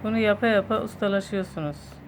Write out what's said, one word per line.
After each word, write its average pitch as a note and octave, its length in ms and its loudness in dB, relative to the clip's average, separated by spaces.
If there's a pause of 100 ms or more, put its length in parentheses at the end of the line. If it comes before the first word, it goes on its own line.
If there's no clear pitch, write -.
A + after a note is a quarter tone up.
Bunu G#3+ 140 0
yapa G#3+ 300 4
yapa G#3+ 340 4
ustalaşıyorsunuz. G3 960 -2 (300)